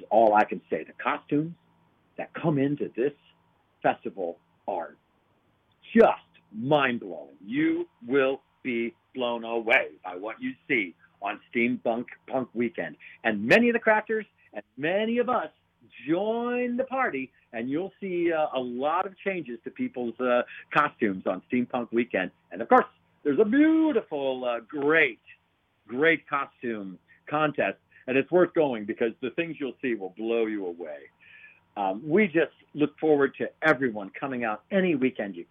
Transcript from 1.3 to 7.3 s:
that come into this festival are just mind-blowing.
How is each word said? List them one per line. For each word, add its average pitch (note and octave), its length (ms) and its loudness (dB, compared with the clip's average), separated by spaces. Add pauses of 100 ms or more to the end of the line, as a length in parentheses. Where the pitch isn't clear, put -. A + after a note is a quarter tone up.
that - 160 -10
come D3 240 0
into C#3 380 -2
this C3 160 -2 (720)
festival F#2+ 540 -4 (320)
are E2 260 -6 (1000)
just A3 300 6 (300)
mind-blowing. A#2 840 -2 (100)